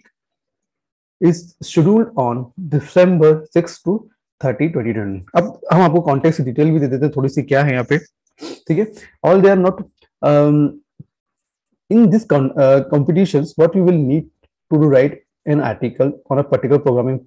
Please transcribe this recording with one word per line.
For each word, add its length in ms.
is 100
scheduled 420
on 240
December 640
six 320
to 340
thirty, 240
twenty 240
twenty। 280
अब 240
हम 80
आपको 200
कॉन्टेक्स्ट 420
डिटेल 280
भी 100
दे 60
देते 180
हैं 120
थोड़ी 120
सी, 140
क्या 200
है 100
यहाँ 120
पे, 140
ठीक 100
है। 140
All 180
they 120
are 100
not, 180
um, 440
in 140
this 260
con-, 240
uh, 240
competitions, 520
what 160
you 120
will 120
need 220
to 100
do 40
write 280
an 160
article 460
on 60
a 60
particular 340
programming 480